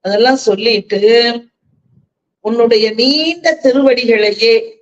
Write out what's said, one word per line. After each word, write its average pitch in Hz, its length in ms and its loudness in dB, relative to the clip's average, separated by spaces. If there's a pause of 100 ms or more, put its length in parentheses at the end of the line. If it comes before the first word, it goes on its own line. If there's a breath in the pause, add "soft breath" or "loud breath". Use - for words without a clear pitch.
அதெல்லாம் 220 360 0
சொல்லிட்டு 208 640 -2 (1400)
உன்னுடைய 226 500 0
நீண்ட 311 720 -2
திருவடிகளையே 233 1200 0